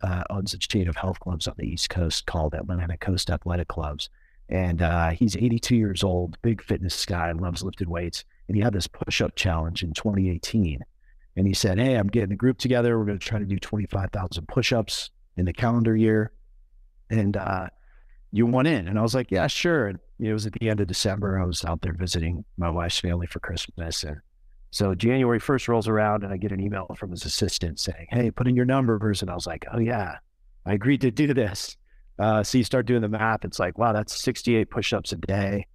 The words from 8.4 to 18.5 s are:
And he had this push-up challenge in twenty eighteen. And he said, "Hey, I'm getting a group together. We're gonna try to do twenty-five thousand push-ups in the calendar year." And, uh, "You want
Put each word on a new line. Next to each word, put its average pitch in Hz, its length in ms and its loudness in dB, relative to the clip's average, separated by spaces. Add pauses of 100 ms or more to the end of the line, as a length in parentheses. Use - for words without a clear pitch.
And 98 80 0
he 101 80 4
had 120 80 4
this 98 160 -2
push-up - 480 -2
challenge 82 480 0
in 82 80 -4
twenty 98 380 2
eighteen. 82 560 0 (500)
And 95 100 4
he 95 80 4
said, 95 240 2
"Hey, 131 180 4
I'm 101 120 2
getting 101 240 0
a 98 60 -2
group 127 200 2
together. 120 400 2
We're 107 80 2
gonna 101 140 -2
try 110 200 -4
to 104 60 -2
do 95 140 0
twenty-five 98 520 -4
thousand 90 360 -6
push-ups - 640 0 (260)
in 92 80 0
the 87 80 2
calendar 117 460 2
year." 110 340 4 (800)
And, 101 260 2
uh, 92 320 -4 (640)
"You 110 140 4
want 127 240 4